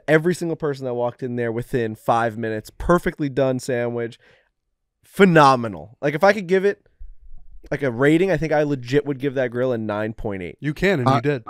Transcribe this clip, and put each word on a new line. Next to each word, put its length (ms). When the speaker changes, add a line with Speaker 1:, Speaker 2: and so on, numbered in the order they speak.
Speaker 1:
every 280
single 220
person 280
that 100
walked 280
in 120
there 160
within 440
five 420
minutes. 400
Perfectly 520
done 300
sandwich. 580
Phenomenal. 1000
Like, 140
if 80
I 100
could 140
give 180
it, 200
like, 120
a 80
rating, 400
I 60
think 140
I 120
legit 420
would 140
give 160
that 160
grill 200
a 60
nine 360
point 280
eight. 180
Speaker 2:
You 140
can, 260
and 80
you 80
Speaker 3:
I, 60
Speaker 2:
did. 280